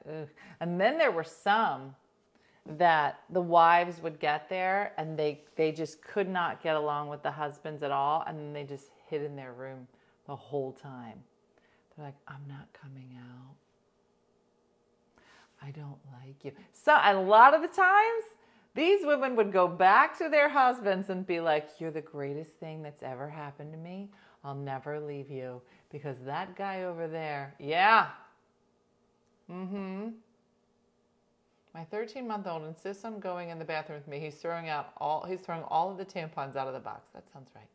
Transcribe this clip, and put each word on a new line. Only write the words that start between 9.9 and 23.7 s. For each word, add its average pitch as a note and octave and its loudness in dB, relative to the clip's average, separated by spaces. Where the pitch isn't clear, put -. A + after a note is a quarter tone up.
the C#3+ -12
whole C3+ -6
time. B2 -16
They're D3+ -16
like, C#3 -16
"I'm C#3+ -16
not C#3 -16
coming C3 -20
out. B2 -20
I C#3 -14
don't D3 -14
like C3+ -18
you." C3+ -8
So - 6
a G3+ 6
lot G#3+ 10
of D#4 4
the E4+ -4
times, G#4 4
these F4+ 2
women C4+ 2
would G#3 2
go F3+ 4
back F#3 6
to E4 -2
their D4 6
husbands B3 2
and F#3 -4
be F3 0
like, D3+ 0
"You're E3 -6
the D#3 -6
greatest D3 -8
thing D#3 -12
that's D3 -14
ever C3 -10
happened D3+ -14